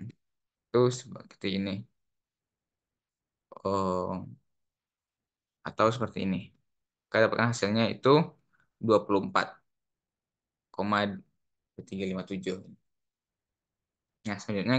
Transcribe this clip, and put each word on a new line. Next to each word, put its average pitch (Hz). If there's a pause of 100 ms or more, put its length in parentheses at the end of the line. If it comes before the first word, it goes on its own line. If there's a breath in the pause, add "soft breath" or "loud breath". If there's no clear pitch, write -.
(680)
Itu 123
seperti - (100)
ini. 98 (1800)
Oh, 92 (1400)
atau -
seperti 98
ini. 95 (720)
Kita 110
dapatkan 113
hasilnya 107
itu 135 (560)
dua 107
puluh 101
empat - (1120)
koma 101 (800)
tiga 98
lima 92
tujuh. 95 (1700)
Nah, 101
selanjutnya 104